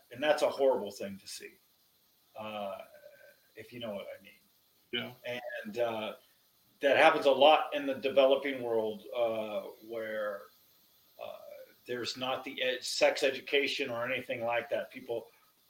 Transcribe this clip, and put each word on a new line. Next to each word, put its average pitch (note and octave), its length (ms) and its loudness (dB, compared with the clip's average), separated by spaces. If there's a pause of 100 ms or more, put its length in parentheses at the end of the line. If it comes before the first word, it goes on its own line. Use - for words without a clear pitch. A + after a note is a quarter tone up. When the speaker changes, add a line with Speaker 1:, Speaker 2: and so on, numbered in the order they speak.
(120)
Speaker 1:
and B2+ 120 -6
that's D3+ 180 4
a C3 80 4
horrible A2+ 420 2
thing G2 300 -10
to - 60 -20
see, - 240 -14 (880)
uh, G#2 380 -8 (800)
if A2 160 -16
you B2 80 -14
know A2+ 120 -8
what G2 160 -8
I - 160 -14
mean. - 920 -12 (120)
Speaker 2:
Yeah. A#2+ 100 -6 (300)
Speaker 1:
And, G#2+ 140 -8
uh, A2 340 -2 (680)
that C3+ 140 4
happens D3 300 6
a C#3 60 8
lot C#3+ 420 8
in C#3+ 120 -2
the C3+ 100 -2
developing C3 680 2
world, A2 400 -2 (100)
uh, A2 500 -2 (220)
where, G#2+ 580 -6 (800)
uh, G#1 140 -12 (500)
there's A#2+ 300 -6
not B2+ 300 -4
the C3 180 -6
ed-, B2+ 180 -2
sex - 400 2
education C3+ 680 0
or A#2+ 200 -4
anything B2 360 -4
like A#2 240 -2
that. G#2+ 200 -2
People A#2 380 -8 (420)